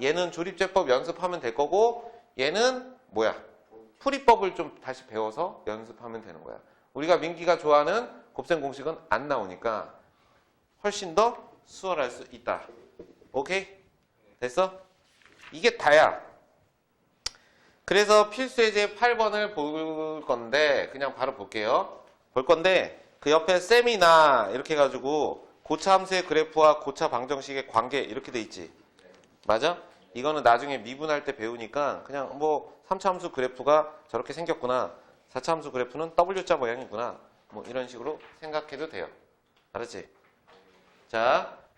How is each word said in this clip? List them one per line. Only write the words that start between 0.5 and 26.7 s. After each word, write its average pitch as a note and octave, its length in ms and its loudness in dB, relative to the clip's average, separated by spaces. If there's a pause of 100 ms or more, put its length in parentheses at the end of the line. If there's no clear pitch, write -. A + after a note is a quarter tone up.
연습하면 E3 500 -2
될 A#2 140 -4
거고 G3 580 0 (260)
얘는 A3+ 580 -2 (160)
뭐야? G#2 240 0 (640)
풀이법을 A#3 560 2
좀 D3+ 280 -10
다시 C3 240 -12
배워서 A2 600 -6
연습하면 A2+ 540 -12
되는 E2 220 -20
거야. A#1 160 -16 (340)
우리가 D#3+ 240 4
민기가 E3 400 0
좋아하는 D3+ 520 2 (240)
곱셈 D3+ 280 -4
공식은 C#3 360 -8 (120)
안 C3 180 -2
나오니까 G#2 680 -6 (880)
훨씬 G3+ 320 -4
더 A3+ 340 2 (160)
수월할 D#3 460 -4
수 C3+ 200 -14
있다. A2 360 -6 (640)
오케이? F#3 360 -4 (720)
됐어? F#3 400 -2 (720)
이게 G3+ 260 0
다야. D3 440 6 (1600)
그래서 G#3 460 6
필수 B3 340 0
예제 G#3 320 0
팔 A#3+ 220 2
번을 G#3+ 360 0
볼 D#3 720 -6
건데 A#2+ 680 0
그냥 C3 240 -6
바로 C3 200 -4
볼게요. A2 680 -4 (300)
볼 B2+ 120 -2
건데 E3 580 2 (160)
그 C#3+ 120 0
옆에 F3+ 280 4
세미나 E3+ 960 6
이렇게 C#3+ 200 -4
해가지고 C3 760 0 (160)
고차 D#3 300 2
함수의 F#3 320 2
그래프와 D#3 540 4